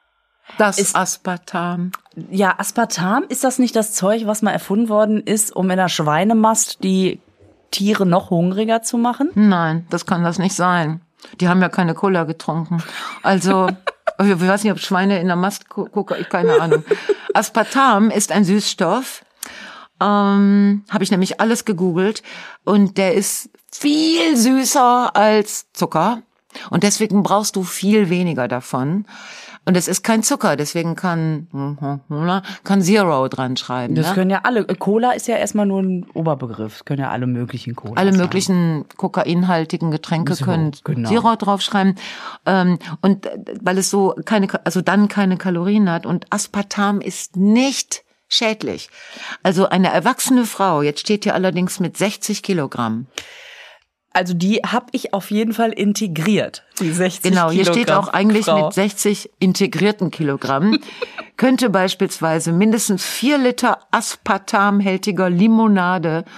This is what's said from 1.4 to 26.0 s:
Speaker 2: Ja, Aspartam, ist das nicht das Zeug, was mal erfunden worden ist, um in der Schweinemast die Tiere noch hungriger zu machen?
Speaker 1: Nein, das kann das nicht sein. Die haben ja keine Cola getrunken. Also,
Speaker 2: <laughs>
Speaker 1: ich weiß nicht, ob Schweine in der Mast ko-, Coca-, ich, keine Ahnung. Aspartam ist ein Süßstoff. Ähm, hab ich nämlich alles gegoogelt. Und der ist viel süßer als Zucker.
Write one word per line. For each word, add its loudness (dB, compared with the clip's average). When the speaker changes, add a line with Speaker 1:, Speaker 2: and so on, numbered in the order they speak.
Speaker 2:
Ja, 0
Aspartam, -2
ist -6
das -2
nicht 0
das 0
Zeug, 0
was -2
mal 2
erfunden -2
worden 2
ist, -2
um 0
in 0
der 2
Schweinemast 2
die 2
Tiere 0
noch 2
hungriger 0
zu -4
machen? 0
Speaker 1:
Nein, 2
das -4
kann 0
das -2
nicht 0
sein. 0
Die 2
haben 4
ja 2
keine 0
Cola 0
getrunken. -4
Also, 2
Speaker 2:
<laughs> -8
Speaker 1:
ich 4
weiß 2
nicht, 2
ob -6
Schweine 0
in 0
der 2
Mast -4
ko-, -8
Coca-, -4
ich, -8
keine 4
Ahnung. 2
Aspartam 2
ist -2
ein 4
Süßstoff. -2
Ähm, 4
hab -2
ich 0
nämlich 0
alles 0
gegoogelt. -2
Und 4
der 2
ist -4
viel 2
süßer 2
als 2
Zucker. -2